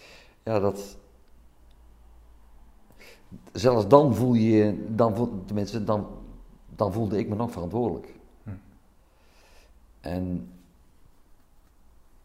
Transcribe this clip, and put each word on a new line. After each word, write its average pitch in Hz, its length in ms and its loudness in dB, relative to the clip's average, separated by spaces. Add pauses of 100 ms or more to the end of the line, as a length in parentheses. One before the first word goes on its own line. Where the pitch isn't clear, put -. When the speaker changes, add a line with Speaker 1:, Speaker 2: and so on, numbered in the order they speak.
(440)
Speaker 1:
ja, 110 160 0
dat, - 380 -4 (2500)
zelfs 107 360 2
dan 139 280 8
voel 123 180 2
je, 110 520 4 (100)
dan 110 200 2
voel, 101 300 -6
tenminste, 104 380 -6
dan, 104 240 -2 (680)
dan 98 180 -2
voelde 107 260 -2
ik - 100 -4
me 101 60 -4
nog 117 160 -4
verantwoordelijk. 90 640 -6 (280)
Speaker 2:
Hm. 110 60 -16 (1500)
Speaker 1:
En 90 500 -6 (1700)